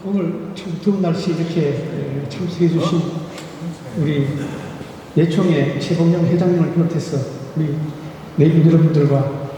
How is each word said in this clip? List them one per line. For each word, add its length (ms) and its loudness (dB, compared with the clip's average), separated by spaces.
오늘 500 -4
참 300 -8
더운 180 2
날씨 280 0
이렇게, 400 0
예, 580 -4
참석해 400 0
주신 340 2
우리 280 0
예총의 640 2
최봉영 460 4
회장님을 480 2
비롯해서 420 0
우리 180 0
내빈 300 6
여러분들과 800 4